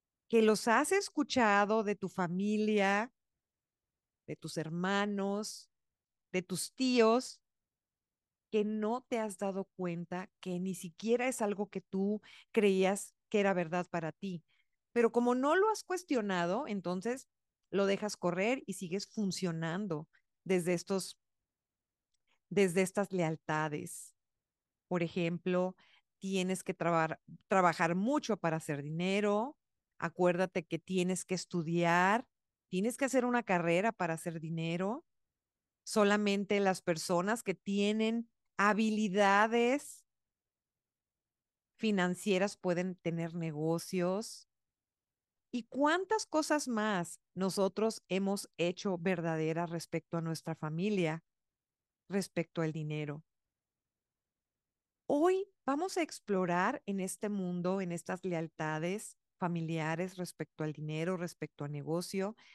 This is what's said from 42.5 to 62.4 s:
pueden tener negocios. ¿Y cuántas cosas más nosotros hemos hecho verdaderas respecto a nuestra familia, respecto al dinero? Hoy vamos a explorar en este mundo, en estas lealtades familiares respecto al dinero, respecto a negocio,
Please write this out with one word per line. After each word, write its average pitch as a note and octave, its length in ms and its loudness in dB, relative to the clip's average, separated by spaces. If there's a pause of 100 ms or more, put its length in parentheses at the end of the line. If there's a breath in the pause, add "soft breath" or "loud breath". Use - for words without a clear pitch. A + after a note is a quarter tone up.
pueden F3+ 380 -2
tener E3 400 -4
negocios. E3+ 1120 -4 (1040)
¿Y A#3+ 120 -6
cuántas F4+ 600 0
cosas D4+ 420 0
más G#3 520 -2 (140)
nosotros G3 720 0
hemos G3 500 -2
hecho F3 420 -2
verdaderas E3 720 -2
respecto E3 480 -6
a E3 40 -2
nuestra E3 320 -6
familia, E3 720 -2 (840)
respecto F3 540 -4
al D#3 100 0
dinero? D3+ 520 -6 (1800)
Hoy F4+ 400 2 (180)
vamos D#4 320 -2
a E4 60 2
explorar F#3+ 800 -2
en G3 140 -4
este F#3+ 300 -6
mundo, F3+ 520 -2
en F3+ 100 -4
estas F3+ 320 -8
lealtades E3 960 -4 (220)
familiares E3 800 -4
respecto E3+ 460 -8
al D#3 100 -4
dinero, D#3 440 -4
respecto E3 460 -10
a C#3+ 40 -6
negocio, E3+ 680 -4 (200 loud breath)